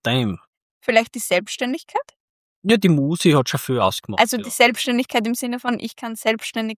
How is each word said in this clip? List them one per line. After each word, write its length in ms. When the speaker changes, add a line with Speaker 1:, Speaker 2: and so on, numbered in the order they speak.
Speaker 1:
damn. 380
Speaker 2:
Vielleicht 320
die 60
Selbstständigkeit? 800
Speaker 1:
Ja, 140
die 120
Musi 440
hat 160
schon 100
viel 200
ausgemacht, 400
Speaker 2:
Also 180
Speaker 1:
ja. 60
Speaker 2:
die 60
Selbstständigkeit 800
im 80
Sinne 240
von, 200
ich 160
kann 200
selbstständig 640